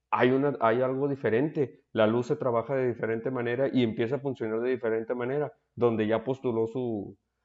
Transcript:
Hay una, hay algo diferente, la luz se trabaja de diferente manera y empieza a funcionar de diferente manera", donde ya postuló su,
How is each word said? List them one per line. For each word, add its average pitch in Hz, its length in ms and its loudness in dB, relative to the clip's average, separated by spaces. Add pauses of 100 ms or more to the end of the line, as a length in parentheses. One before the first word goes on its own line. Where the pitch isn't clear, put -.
Hay 120 220 4
una, 135 300 2
hay 113 200 4
algo 131 260 0
diferente, 139 840 -2
la 110 160 4
luz 120 200 2
se - 100 0
trabaja 117 380 -2
de 131 120 0
diferente 113 420 -2
manera 123 420 -2
y 127 120 2
empieza 117 320 0
a 139 40 -4
funcionar 120 420 -4
de 123 100 0
diferente 113 420 -2
manera", 131 380 -2 (240)
donde 113 320 2
ya 110 160 2
postuló 123 440 -2
su, 113 500 -6 (280)